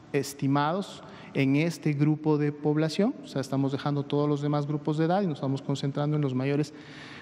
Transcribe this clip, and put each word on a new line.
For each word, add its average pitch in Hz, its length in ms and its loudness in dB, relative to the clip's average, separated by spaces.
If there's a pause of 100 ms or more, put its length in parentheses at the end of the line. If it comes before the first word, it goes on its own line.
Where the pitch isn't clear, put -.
(140)
estimados 143 880 0 (320)
en 135 220 4
este 160 360 0
grupo 151 460 2
de 147 140 0
población, 156 720 0
o - 40 -16
sea, 135 160 -4
estamos 135 280 0
dejando 143 340 0
todos 147 260 2
los 143 100 0
demás 147 260 0
grupos 151 300 -2
de 160 80 2
edad 175 160 2
y 202 60 2
nos 151 100 -2
estamos 135 240 -2
concentrando 147 560 0
en 151 60 2
los 131 120 0
mayores 143 380 0 (500)